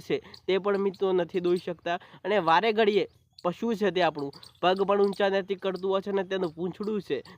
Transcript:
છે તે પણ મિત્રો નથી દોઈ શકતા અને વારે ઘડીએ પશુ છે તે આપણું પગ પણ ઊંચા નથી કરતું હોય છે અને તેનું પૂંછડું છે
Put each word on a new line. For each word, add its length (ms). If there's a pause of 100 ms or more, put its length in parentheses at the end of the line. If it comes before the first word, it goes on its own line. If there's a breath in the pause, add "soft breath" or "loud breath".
છે 180 (260 loud breath)
તે 120
પણ 240
મિત્રો 300
નથી 280
દોઈ 220
શકતા 360 (260 loud breath)
અને 160
વારે 320
ઘડીએ 340 (320)
પશુ 400
છે 140
તે 100
આપણું 300 (280 loud breath)
પગ 260
પણ 140
ઊંચા 300
નથી 320
કરતું 280
હોય 120
છે 80
અને 140
તેનું 280
પૂંછડું 480
છે 220 (160 loud breath)